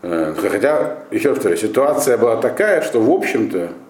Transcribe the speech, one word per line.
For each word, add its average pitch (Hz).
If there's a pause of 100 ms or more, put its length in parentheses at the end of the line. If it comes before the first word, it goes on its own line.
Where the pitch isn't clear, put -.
Э, 80
хотя, 101 (120)
еще 110
раз -
повторю, 90
ситуация 131
была 113
такая, 180
что, -
в 117
общем-то 92 (200)